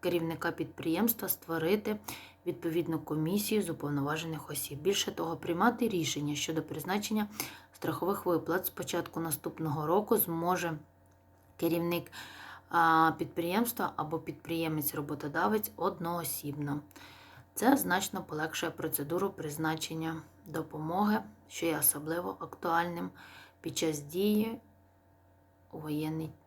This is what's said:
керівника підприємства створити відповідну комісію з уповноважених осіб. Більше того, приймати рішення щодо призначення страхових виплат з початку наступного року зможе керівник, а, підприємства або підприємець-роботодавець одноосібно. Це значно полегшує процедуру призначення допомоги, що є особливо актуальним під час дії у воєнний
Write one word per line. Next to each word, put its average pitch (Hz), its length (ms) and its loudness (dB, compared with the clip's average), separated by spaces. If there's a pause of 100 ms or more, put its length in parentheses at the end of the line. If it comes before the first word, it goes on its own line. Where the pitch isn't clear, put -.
керівника 165 500 0
підприємства 175 760 0
створити 185 680 0 (500)
відповідну 165 520 0
комісію 175 640 2
з 175 80 -2
уповноважених 151 800 -2
осіб. 143 300 -6
Більше 196 320 0
того, 165 240 -2
приймати 208 520 2
рішення 147 460 0
щодо 160 280 -2
призначення 208 680 -2 (460)
страхових 165 520 -2
виплат 170 400 2
з - 40 -4
початку 170 500 -4
наступного 156 680 -2
року 208 300 4
зможе 170 640 0 (760)
керівник, 170 560 0 (580)
а, 160 480 8
підприємства 180 800 0
або 156 220 -2
підприємець-роботодавець 156 1600 0
одноосібно. 160 1040 -2 (760)
Це 262 220 6
значно 185 460 0
полегшує 160 500 -2
процедуру 160 580 -2
призначення 160 920 -4 (240)
допомоги, 165 760 0 (280)
що - 180 -2
є 156 120 2
особливо 165 640 0
актуальним 170 680 0 (500)
під 156 180 -6
час 151 220 0
дії 214 580 2 (1120)
у 160 60 -10
воєнний 156 540 -2 (140)